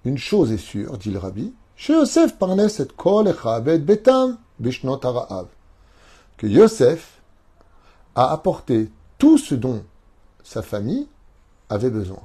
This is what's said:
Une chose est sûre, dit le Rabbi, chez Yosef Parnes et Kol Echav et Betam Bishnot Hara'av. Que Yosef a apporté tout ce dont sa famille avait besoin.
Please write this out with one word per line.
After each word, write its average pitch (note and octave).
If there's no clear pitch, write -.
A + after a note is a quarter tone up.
Une C3
chose E3
est A2
sûre, G#2
dit G2+
le F#2+
Rabbi, G2
chez -
Yosef D#4+
Parnes F#3+
et C#3
Kol G3+
Echav A#2
et E3
Betam A#3+
Bishnot B2+
Hara'av. G2
Que G#2+
Yosef E3
a C3
apporté C3+
tout D4+
ce -
dont A#2+
sa -
famille C3
avait A2
besoin. G2